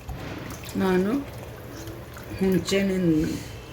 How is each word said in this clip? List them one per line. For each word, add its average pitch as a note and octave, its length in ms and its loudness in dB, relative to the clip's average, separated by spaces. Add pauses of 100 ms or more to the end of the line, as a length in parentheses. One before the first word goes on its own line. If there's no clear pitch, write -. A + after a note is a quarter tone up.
(760)
ನಾನು F#3+ 360 4 (1300)
ಹುಣಸೆಹಣ್ಣಿನ F#3 880 4 (480)